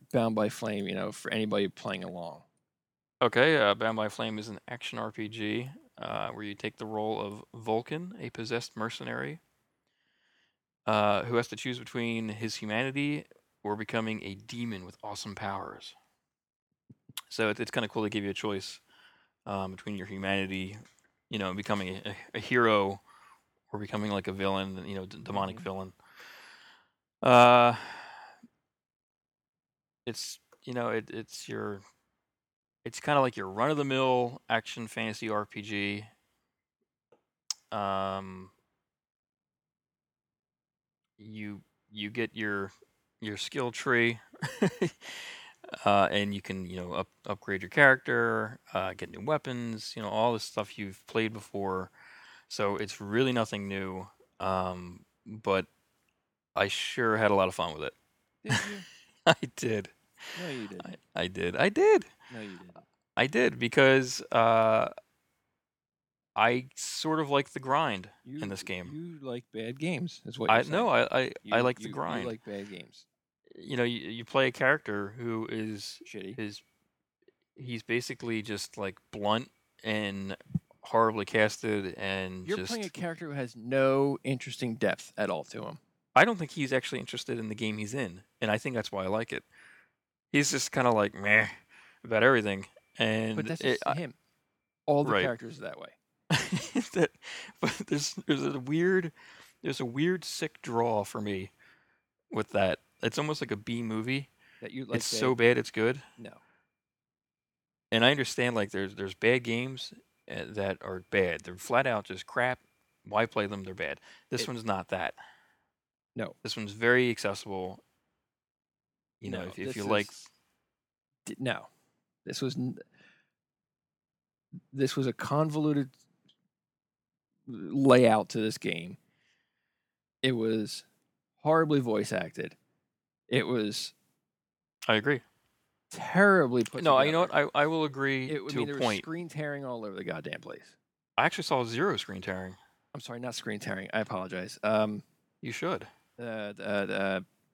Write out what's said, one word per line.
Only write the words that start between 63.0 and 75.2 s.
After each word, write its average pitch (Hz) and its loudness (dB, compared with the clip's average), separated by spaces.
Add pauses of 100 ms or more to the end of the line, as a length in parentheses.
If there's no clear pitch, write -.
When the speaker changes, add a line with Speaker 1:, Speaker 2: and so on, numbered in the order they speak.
Speaker 2:
I 131 4
did 170 2
because, 135 6 (100)
uh, 113 6 (1500)
I 123 4
sort - -4
of 143 -2
like 143 2
the - -8
grind 131 0 (320)
in 101 -6
Speaker 1:
You, - -
Speaker 2:
this 98 -8
game. 90 -8
Speaker 1:
you 160 -12
like 123 -8
bad 117 -8
games, 165 -4
is 120 -12
what 110 0
Speaker 2:
I, 110 10
Speaker 1:
you're 123 8
Speaker 2:
no, 180 2
Speaker 1:
saying. - -
Speaker 2:
I, 120 4
I, 131 2 (200)
I 113 4
Speaker 1:
You, - -
Speaker 2:
like 123 0
the 110 -10
Speaker 1:
you, 104 -10
you - -
Speaker 2:
grind. 147 -4
Speaker 1:
like 113 -8
bad 101 -10
games. - -18 (500)
Speaker 2:
You - -6
know, 120 4
you, 120 -2
you 113 -10
play 135 4
a 127 2
character 117 2
who 113 -4